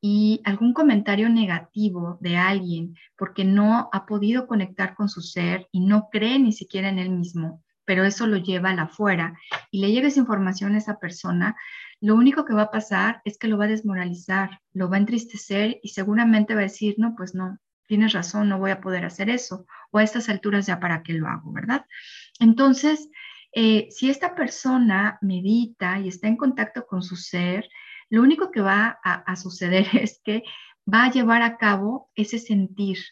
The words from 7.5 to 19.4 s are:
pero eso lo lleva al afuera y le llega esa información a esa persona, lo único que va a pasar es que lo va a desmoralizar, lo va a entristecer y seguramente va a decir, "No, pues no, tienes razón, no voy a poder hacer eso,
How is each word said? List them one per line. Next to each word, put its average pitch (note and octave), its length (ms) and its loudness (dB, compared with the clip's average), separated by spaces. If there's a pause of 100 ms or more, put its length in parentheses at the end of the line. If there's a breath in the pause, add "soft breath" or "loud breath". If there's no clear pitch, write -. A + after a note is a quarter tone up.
pero F#3+ 180 2
eso G3+ 240 0
lo G#3+ 100 2
lleva F3+ 320 -2
al F#3 100 -2
afuera E3 540 -2 (380 loud breath)
y G3 100 -4
le G3+ 100 2
llega C4 160 2
esa C#4 120 2
información G3+ 560 0
a - 20 2
esa G#3+ 220 -4
persona, F3+ 560 -4 (460 loud breath)
lo G#3 120 4
único C#4 320 6
que C4 80 -4
va G#3+ 100 2
a G#3+ 80 -4
pasar G#3+ 540 -2
es G#3 140 -10
que A#3 80 -4
lo G#3+ 100 0
va G#3 80 2
a G#3 40 0
desmoralizar, F#3+ 920 -4 (140)
lo F#3 160 -2
va F#3+ 80 2
a - 20 4
entristecer G#3+ 840 -2
y G#3 80 -14
seguramente G#3+ 640 2
va G#3+ 60 0
a G3+ 40 0
decir, G#3 340 -4
"No, A3+ 180 0
pues F#3 180 -10
no, F#3 240 -8 (300)
tienes G#3+ 260 2
razón, G#3 360 -2
no F#3+ 100 -2
voy F#3+ 120 -2
a F#3+ 100 -4
poder F#3 240 -4
hacer G3 240 -6
eso, A#3+ 360 -6 (260 loud breath)